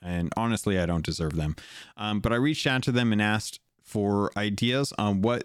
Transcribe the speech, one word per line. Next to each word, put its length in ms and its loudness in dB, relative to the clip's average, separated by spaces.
And 340 -4
honestly, 440 0
I 60 2
don't 180 0
deserve 320 -2
them. 180 0
Um, 220 -2
but 140 0
I 40 4
reached 300 0
out 180 2
to 80 0
them 200 2
and 100 2
asked 380 0
for 520 2
ideas 600 0
on 240 2
what 220 0